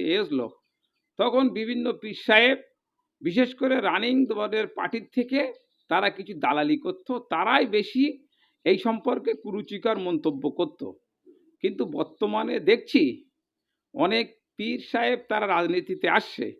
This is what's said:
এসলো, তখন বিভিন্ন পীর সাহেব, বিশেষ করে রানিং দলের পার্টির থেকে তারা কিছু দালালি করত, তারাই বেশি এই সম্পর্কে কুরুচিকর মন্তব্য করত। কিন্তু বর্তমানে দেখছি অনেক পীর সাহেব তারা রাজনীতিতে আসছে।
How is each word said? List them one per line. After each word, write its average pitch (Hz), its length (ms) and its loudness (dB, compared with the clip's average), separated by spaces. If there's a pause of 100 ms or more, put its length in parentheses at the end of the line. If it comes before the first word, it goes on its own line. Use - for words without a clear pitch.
(140)
এসলো, 147 340 -2 (680)
তখন 247 320 2
বিভিন্ন 226 440 -2
পীর 208 340 -10
সাহেব, 233 320 6 (640)
বিশেষ 240 340 2
করে 262 260 0
রানিং 226 460 2
দলের 208 400 -2
পার্টির 190 480 -6
থেকে 262 380 0 (360)
তারা 196 220 2
কিছু - 240 -12
দালালি 147 420 2
করত, 185 360 -6 (180)
তারাই 233 360 2
বেশি 220 520 0 (460)
এই 190 140 4
সম্পর্কে 233 560 -2
কুরুচিকর 208 640 -6
মন্তব্য 156 520 -2
করত। 160 340 -6 (760)
কিন্তু - 240 -2
বর্তমানে 214 760 -4
দেখছি 165 640 2 (720)
অনেক 214 420 0 (200)
পীর 233 220 -6 (140)
সাহেব 240 260 0 (100)
তারা 214 180 0
রাজনীতিতে 175 600 0
আসছে। 160 520 0